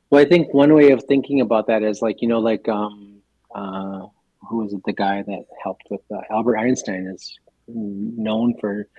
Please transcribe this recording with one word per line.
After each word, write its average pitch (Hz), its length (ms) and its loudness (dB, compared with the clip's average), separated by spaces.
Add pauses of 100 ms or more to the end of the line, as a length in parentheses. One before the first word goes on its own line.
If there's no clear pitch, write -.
Well, 143 160 6
I - 40 -
think 165 260 4
one 143 180 6
way 147 200 8
of 120 100 2
thinking 139 380 0
about 110 260 0
that 110 160 0
is, 107 180 -2
like, 113 220 -2
you 117 60 -2
know, 117 100 0
like, 110 300 -2
um, 104 520 -8 (320)
uh, 95 540 -10 (420)
who 113 100 -6
was 104 140 -6
it? 98 120 -8
The 107 80 -4
guy 101 300 -2
that 95 240 -10 (160)
helped 95 280 -10
with, 101 100 -8 (140)
uh, 95 60 -10 (100)
Albert 110 280 -2
Einstein 107 500 -4
is - 280 -16 (300)
known 110 960 -4
for, 104 260 -6 (120)